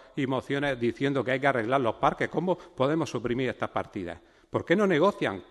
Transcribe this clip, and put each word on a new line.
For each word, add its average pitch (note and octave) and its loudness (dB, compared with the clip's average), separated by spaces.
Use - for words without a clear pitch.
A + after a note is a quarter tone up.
y C#3+ -2
mociones C3+ -2
diciendo B2+ 0
que B2+ 0
hay C3+ 0
que C#3 2
arreglar C3 2
los A2+ 0
parques, C3+ 0
¿cómo F3+ 0
podemos D3 -2
suprimir A#2+ -2
estas G#2+ -4
partidas? F2 -6
¿Por - -2
qué E3 2
no G#3 4
negocian, D#3 2